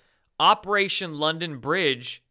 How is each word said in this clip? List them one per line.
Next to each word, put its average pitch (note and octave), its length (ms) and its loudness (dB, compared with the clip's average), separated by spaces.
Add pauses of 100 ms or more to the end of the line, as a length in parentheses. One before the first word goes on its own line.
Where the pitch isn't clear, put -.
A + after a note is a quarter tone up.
(400)
Operation F#3+ 800 2
London D#3+ 380 -2
Bridge C3+ 720 -2